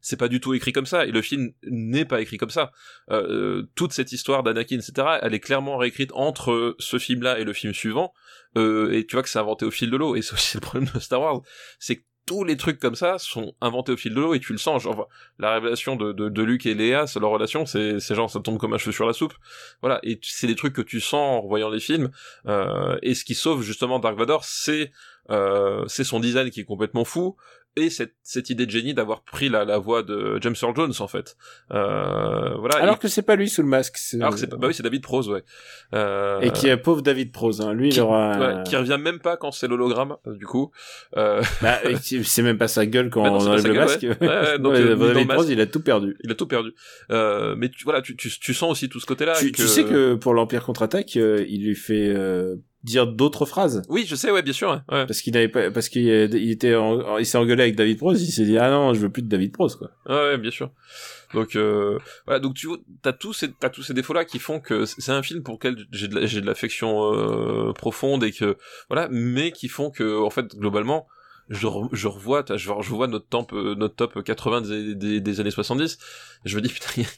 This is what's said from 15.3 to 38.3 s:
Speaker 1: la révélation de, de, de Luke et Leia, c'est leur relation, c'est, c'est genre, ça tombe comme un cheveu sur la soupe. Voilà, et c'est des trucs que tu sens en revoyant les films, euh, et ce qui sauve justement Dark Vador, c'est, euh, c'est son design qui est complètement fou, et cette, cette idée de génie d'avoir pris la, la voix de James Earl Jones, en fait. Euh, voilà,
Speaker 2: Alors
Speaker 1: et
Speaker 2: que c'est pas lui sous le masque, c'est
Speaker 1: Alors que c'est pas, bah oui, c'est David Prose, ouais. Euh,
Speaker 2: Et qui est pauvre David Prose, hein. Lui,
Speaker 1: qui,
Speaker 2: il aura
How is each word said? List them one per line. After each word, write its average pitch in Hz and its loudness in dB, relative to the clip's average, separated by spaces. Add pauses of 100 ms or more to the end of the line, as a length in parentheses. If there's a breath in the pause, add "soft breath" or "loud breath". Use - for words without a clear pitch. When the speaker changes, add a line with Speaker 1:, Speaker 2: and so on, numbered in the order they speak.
Speaker 1:
la 110 0
révélation 117 -2
de, 104 -2
de, 104 -2
de 107 0
Luke 120 0
et 107 0
Leia, 127 2
c'est 131 -6
leur 107 2
relation, 110 0
c'est, 107 -2
c'est - -4
genre, 110 0
ça 101 -6
tombe 110 -4
comme 110 -2
un 107 -2
cheveu 110 -4
sur 110 0
la 117 0
soupe. 156 -4 (480 loud breath)
Voilà, 123 0
et 113 -4
c'est - -6
des 117 2
trucs 139 -2
que 120 -4
tu 117 -6
sens - -4 (240)
en 110 0
revoyant 107 0
les 110 -2
films, 143 0 (360 loud breath)
euh, 98 0
et 123 0
ce - -8
qui 123 -6
sauve 147 0
justement 123 -2
Dark 110 0
Vador, 139 2
c'est, 151 -4 (400 soft breath)
euh, 101 2
c'est - -4
son 117 -2
design 123 0
qui - -12
est 95 -10
complètement 110 -2
fou, 180 -2 (420 soft breath)
et 160 2
cette, - -8
cette - -8
idée 123 0
de 104 -10
génie 117 -2
d'avoir 110 -2
pris - -4
la, 110 2
la 104 2
voix 110 0
de 104 -4
James 117 0
Earl 120 -2
Jones, 147 0
en 101 -6
fait. - -8 (340 loud breath)
Euh, 101 -2
voilà, 120 0
Speaker 2:
Alors 185 4
Speaker 1:
et 214 -14
Speaker 2:
que 226 -4
c'est 202 0
pas 208 4
lui 196 0
sous - 0
le 147 4
masque, 131 2
c'est - -6
Speaker 1:
Alors 127 0
que 202 -4
c'est 123 -2
pas, 117 -10
bah 123 0
oui, 165 0
c'est 160 -8
David 120 -2
Prose, 127 -2
ouais. 98 -4 (500 loud breath)
Euh, 101 0
Speaker 2:
Et - 4
qui - 2
est 131 6
pauvre 151 2
David 131 2
Prose, 110 0
hein. 107 0
Lui, 127 2
Speaker 1:
qui, 131 4
Speaker 2:
il 120 6
aura 110 4 (200)